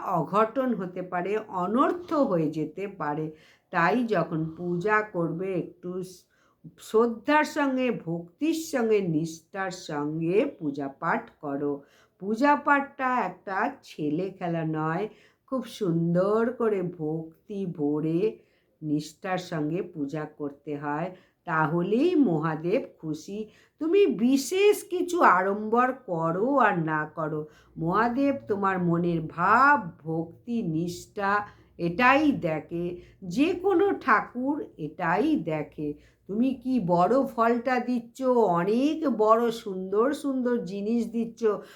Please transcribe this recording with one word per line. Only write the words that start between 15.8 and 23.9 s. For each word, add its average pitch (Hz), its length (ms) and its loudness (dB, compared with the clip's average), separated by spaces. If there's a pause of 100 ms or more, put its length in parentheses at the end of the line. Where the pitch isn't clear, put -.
করে 208 240 0
ভক্তি 165 840 -6
ভরে 160 720 0 (440)
নিষ্ঠার 156 560 -4
সঙ্গে 165 440 -4
পূজা 151 420 -6
করতে 147 520 -10
হয়, 151 400 -4 (280)
তাহলেই 175 680 2
মহাদেব 165 680 2 (160)
খুশি। 196 500 -8 (300)
তুমি 359 280 4